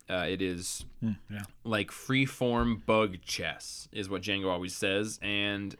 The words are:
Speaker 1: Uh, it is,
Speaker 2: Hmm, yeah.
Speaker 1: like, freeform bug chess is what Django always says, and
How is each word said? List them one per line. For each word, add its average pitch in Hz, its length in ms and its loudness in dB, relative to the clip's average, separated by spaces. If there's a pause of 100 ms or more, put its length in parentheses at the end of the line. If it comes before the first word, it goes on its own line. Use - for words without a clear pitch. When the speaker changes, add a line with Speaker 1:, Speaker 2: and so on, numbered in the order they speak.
Speaker 1:
Uh, 90 200 2
it 92 120 0
is, 90 440 -2 (160)
Speaker 2:
Hmm, 113 100 0 (180)
yeah. 104 120 -6 (240)
Speaker 1:
like, 104 260 0
freeform 120 920 2
bug 110 360 4
chess - 720 -6
is 98 180 -6
what 92 120 -2
Django 98 280 0
always 90 240 0
says, 104 480 0
and 101 580 -2